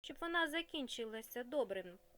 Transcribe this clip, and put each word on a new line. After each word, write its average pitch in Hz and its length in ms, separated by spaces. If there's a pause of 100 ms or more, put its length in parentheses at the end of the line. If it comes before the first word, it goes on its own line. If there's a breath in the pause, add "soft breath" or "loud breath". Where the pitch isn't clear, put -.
щоб - 200
вона 339 280
закінчилася 247 920
добрим 196 560 (180)